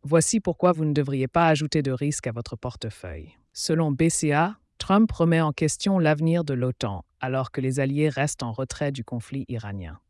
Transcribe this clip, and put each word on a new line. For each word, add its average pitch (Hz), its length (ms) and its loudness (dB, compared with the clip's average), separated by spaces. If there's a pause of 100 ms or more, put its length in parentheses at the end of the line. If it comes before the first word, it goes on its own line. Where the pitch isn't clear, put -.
Voici 165 360 2
pourquoi 180 340 2
vous 156 120 0
ne 151 80 0
devriez 135 340 0
pas 170 200 4
ajouter 151 340 2
de 135 100 -2
risque 143 360 -4
à 117 40 -4
votre 117 260 -10
portefeuille. 87 760 -10 (200)
Selon 160 380 0
B 160 180 4
C 151 240 0
A, 170 240 2 (200)
Trump 214 340 4
remet 165 300 4
en 151 120 2
question 190 440 0
l'avenir 160 460 2
de 147 100 -2
l'otan, 123 520 -2 (160)
alors 131 300 -2
que 139 100 -4
les 131 180 0
alliés 143 300 2
restent 135 340 -2
en 117 80 -4
retrait 135 400 -4
du 127 120 -8
conflit 127 440 -8
iranien. 101 500 -8 (120)